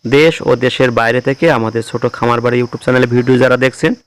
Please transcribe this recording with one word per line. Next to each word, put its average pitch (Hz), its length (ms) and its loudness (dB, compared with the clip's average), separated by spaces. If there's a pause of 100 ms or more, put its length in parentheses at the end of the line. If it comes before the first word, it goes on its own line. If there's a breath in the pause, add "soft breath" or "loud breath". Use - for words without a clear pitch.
দেশ 151 340 2
ও 127 140 2
দেশের 123 360 0
বাইরে 117 300 0
থেকে 151 300 0
আমাদের 113 320 -2
ছোট - 220 -6
খামার 120 360 -2
বাড়ি 123 200 0
YouTube 120 220 -6
চ্যানেলে 127 240 2
ভিডিও 123 300 2
যারা 123 200 2
দেখছেন 131 360 -2 (140)